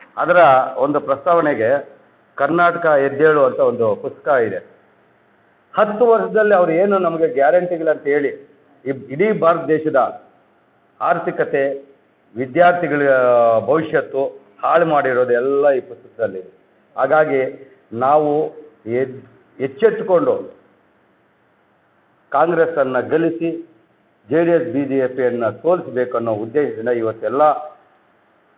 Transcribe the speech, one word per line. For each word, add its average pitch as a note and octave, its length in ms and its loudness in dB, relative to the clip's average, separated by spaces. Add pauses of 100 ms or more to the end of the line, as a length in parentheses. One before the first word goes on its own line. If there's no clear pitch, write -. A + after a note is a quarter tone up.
(180)
ಅದರ D#3 200 2 (400)
ಒಂದು C#3 220 0
ಪ್ರಸ್ತಾವನೆಗೆ C#3 880 0 (460)
ಕರ್ನಾಟಕ E3+ 500 0
ಎದ್ದೇಳು C#3+ 600 2
ಅಂತ B2+ 140 -2
ಒಂದು A#2 360 0
ಪುಸ್ತಕ - 320 -10
ಇದೆ. A2+ 460 -2 (1040)
ಹತ್ತು G#3 280 2
ವರ್ಷದಲ್ಲಿ G#3 500 2
ಅವ್ರು F3 160 2
ಏನು G3 260 2
ನಮಗೆ E3 300 0
ಗ್ಯಾರಂಟಿಗಳಂತ D#3+ 760 0
ಹೇಳಿ C#3+ 500 -4 (320)
ಇಬ್-, C3 260 -8
ಇಡೀ F3+ 280 0
ಭಾರತ E3 280 0
ದೇಶದ D3+ 560 -2 (760)
ಆರ್ಥಿಕತೆ, C#3+ 840 -4 (500)
ವಿದ್ಯಾರ್ಥಿಗಳ D3 640 2 (580)
ಭವಿಷ್ಯತ್ತು C3+ 840 -2 (200)
ಹಾಳು D#3 220 2
ಮಾಡಿರೋದು C3 480 0
ಎಲ್ಲ C#3 360 2
ಈ C3+ 100 0
ಪುಸ್ತಕದಲ್ಲಿದೆ. G2+ 760 -10 (440)
ಹಾಗಾಗಿ C#3 760 0 (220)
ನಾವು D3 560 0 (360)
ಎದ್-, B2 400 -6 (340)
ಎಚ್ಚೆತ್ತುಕೊಂಡು C#3+ 920 0 (1800)
ಕಾಂಗ್ರೆಸ್ಸನ್ನ D3 720 0
ಗೆಲ್ಲಿಸಿ E3 720 -4 (600)
ಜೆ D#3+ 160 2
ಡಿ E3+ 60 2
ಎಸ್ E3 220 0
ಬಿ C#3 120 -2
ಜೆ C3 220 0
ಪಿಯನ್ನು A#2+ 540 -2
ಸೋಲಿಸ್ಬೇಕು B2+ 560 -2
ಅನ್ನೋ A2+ 140 -4
ಉದ್ದೇಶದಿಂದ A#2 580 -4
ಇವತ್ತೆಲ್ಲ A#2+ 840 -2 (840)